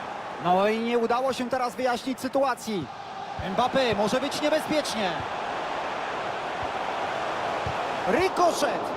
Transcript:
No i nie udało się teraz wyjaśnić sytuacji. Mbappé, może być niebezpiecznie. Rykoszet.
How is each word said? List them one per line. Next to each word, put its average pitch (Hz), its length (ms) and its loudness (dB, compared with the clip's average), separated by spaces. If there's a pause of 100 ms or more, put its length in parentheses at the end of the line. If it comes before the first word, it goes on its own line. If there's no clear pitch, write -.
(440)
No 185 240 6
i 220 120 2
nie 233 180 2
udało 240 360 2
się 247 160 -4
teraz 247 260 0
wyjaśnić 247 440 0
sytuacji. 240 680 0 (680)
Mbappé, 254 400 4
może 214 220 2
być 277 220 -2
niebezpiecznie. 294 680 2 (3000)
Rykoszet. 294 720 2 (180)